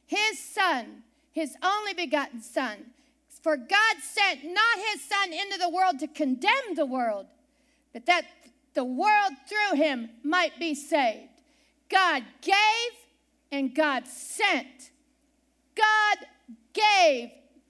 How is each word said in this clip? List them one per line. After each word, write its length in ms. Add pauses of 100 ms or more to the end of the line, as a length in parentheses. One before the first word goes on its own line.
his 340
Son, 640 (280)
his 320
only 300
begotten 480
Son. 520 (360)
For 280
God 440
sent 420
not 340 (140)
his 100
Son 320
into 240
the 120
world 300
to 80
condemn 680
the 100
world, 420 (640)
but 120
that 200 (480)
the 120
world 480 (140)
through 300
him 440
might 380
be 160
saved. 540 (600)
God 340 (160)
gave 520 (600)
and 240
God 320
sent. 840 (840)
God 500 (460)
gave 600 (380)